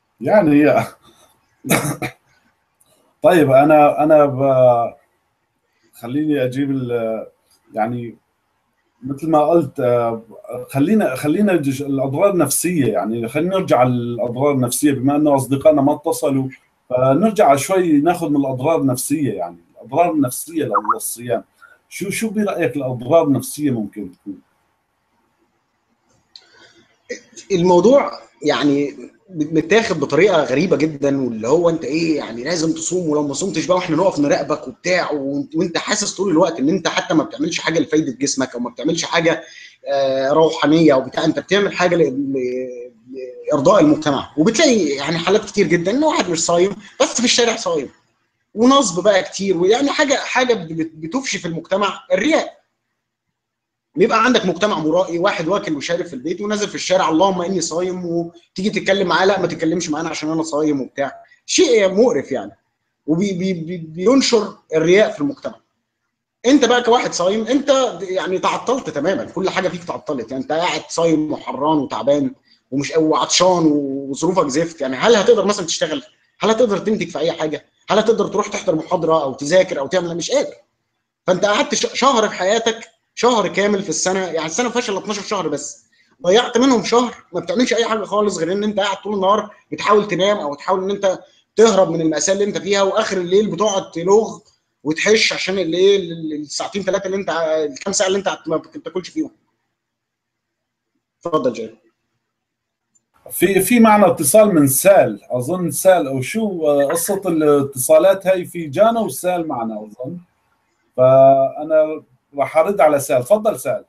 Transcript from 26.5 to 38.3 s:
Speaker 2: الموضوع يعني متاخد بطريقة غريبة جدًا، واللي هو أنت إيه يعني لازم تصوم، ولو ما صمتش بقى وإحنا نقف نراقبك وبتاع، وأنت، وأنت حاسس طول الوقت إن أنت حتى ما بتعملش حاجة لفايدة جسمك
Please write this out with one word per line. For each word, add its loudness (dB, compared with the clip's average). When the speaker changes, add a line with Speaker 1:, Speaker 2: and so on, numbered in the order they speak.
Speaker 2:
الموضوع 4
يعني -2
متاخد -2
بطريقة 2
غريبة 0
جدًا، -2
واللي -6
هو 2
أنت -2
إيه -2
يعني -8
لازم -2
تصوم، -4
ولو 0
ما -6
صمتش -4
بقى -2
وإحنا -4
نقف 0
نراقبك -2
وبتاع، -4
وأنت، -6
وأنت -2
حاسس -4
طول -4
الوقت 2
إن 0
أنت -2
حتى -4
ما 2
بتعملش -6
حاجة -2
لفايدة 0
جسمك -4